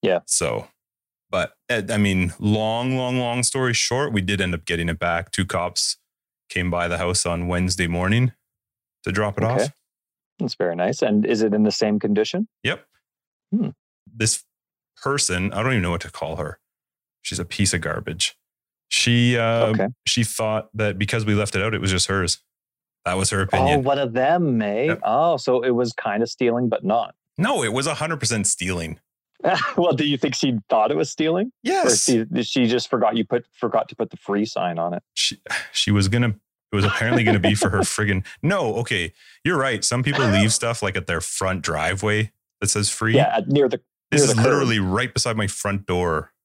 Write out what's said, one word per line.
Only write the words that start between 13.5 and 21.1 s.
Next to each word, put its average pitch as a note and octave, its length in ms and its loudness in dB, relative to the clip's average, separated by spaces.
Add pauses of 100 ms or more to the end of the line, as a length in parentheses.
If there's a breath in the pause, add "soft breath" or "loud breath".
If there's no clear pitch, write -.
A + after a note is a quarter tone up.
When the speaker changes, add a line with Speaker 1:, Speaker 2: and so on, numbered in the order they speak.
Speaker 1:
Hmm. G#3 180 0 (360)
Speaker 2:
This A2 380 -4 (520)
person, G2+ 560 -2
I G#2 100 -2
don't C3 100 0
even G#2+ 100 2
know F2 80 0
what E2 120 -2
to D#2 80 -12
call D#2 260 -8
her. D#2 240 -8 (600)
She's - 180 -8
a F2 40 -4
piece - 300 -2
of E2+ 60 0
garbage. - 560 -6 (520)
She, A#2+ 480 2
uh, A2+ 300 2
Speaker 1:
Okay. A2 220 0 (180)
Speaker 2:
she - 180 0
thought A2 500 -4
that G#2 240 -2
because G#2 260 -2